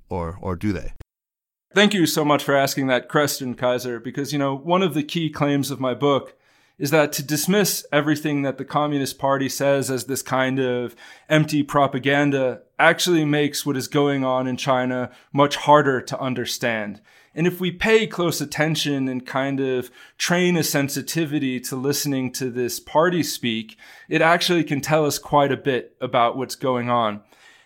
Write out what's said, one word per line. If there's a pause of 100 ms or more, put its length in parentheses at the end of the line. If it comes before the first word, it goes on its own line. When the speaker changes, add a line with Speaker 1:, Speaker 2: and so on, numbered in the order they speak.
Speaker 1:
or,
or
do
they? (800)
Speaker 2:
Thank
you
so
much
for
asking
that
question,
Kaiser,
because,
you
know,
one
of
the
key
claims
of
my
book (420)
is
that
to
dismiss
everything
that
the
Communist
Party
says
as
this
kind
of (320)
empty
propaganda (160)
actually
makes
what
is
going
on
in
China (240)
much
harder
to
understand. (360)
And
if
we
pay
close
attention
and
kind
of (280)
train
a
sensitivity
to
listening
to
this
party
speak, (320)
it
actually
can
tell
us
quite
a (140)
bit
about
what's
going
on. (440)